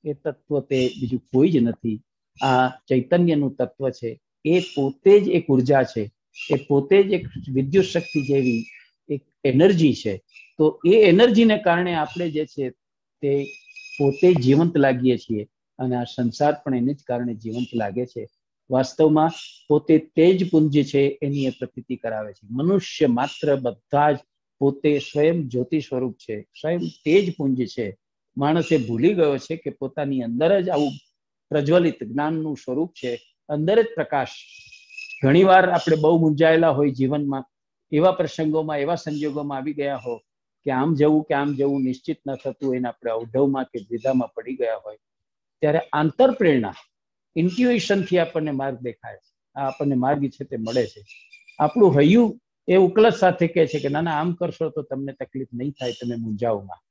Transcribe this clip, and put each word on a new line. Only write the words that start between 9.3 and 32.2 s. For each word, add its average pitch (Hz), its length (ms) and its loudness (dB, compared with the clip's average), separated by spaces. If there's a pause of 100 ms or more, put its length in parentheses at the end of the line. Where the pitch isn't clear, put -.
એનર્જી 151 580 4
છે. 104 120 -4 (440)
તો 156 60 2 (220)
એ 185 100 6 (140)
એનર્જીને 220 500 6
કારણે 175 340 0
આપણે 170 380 -4
જે 151 140 -2
છે 139 200 -8 (580)
તે 139 80 0 (680)
પોતે 139 300 2 (160)
જીવંત 156 340 4
લાગીએ 127 400 2
છીએ 107 260 -6 (360)
અને 127 180 -4
આ 120 100 -6
સંસાર 131 540 -2
પણ 131 180 -4
એને 131 140 0
જ 139 100 -12
કારણે 120 320 -6
જીવંત 113 380 -10
લાગે 113 320 -4
છે. 117 180 -14 (460)
વાસ્તવમાં 156 640 2 (360)
પોતે 151 280 2 (200)
તે 160 100 6 (120)
જ 180 120 -2
પુંજ 156 240 2 (180)
છે, 139 120 2 (180)
એની 139 280 -4
એ - 20 -6
પ્રતીતિ 123 460 -12
કરાવે 107 360 -8
છે. - 160 -20
મનુષ્ય 160 580 -2
માત્ર 127 400 -2 (120)
બધા 143 540 -2
જ 131 40 -4 (440)
પોતે 139 380 0
સ્વયં 151 380 0 (120)
જ્યોતિ 127 320 -4
સ્વરૂપ 127 360 -6
છે, - 180 -12 (200)
સ્વયં 175 260 -6 (220)
તે 156 180 0
જ 185 140 -2
પુંજ 135 320 -4
છે. 117 180 -8 (520)
માણસ 160 340 0
એ 160 60 2
ભૂલી 131 400 0
ગયો 147 200 2
છે 160 200 -10
કે 151 140 -10
પોતાની 135 560 -6
અંદર 135 240 0 (120)
જ 180 60 -4
આવું 147 240 0 (580)
પ્રજ્વલિત 156 520 2
જ્ઞાનનું 151 520 -6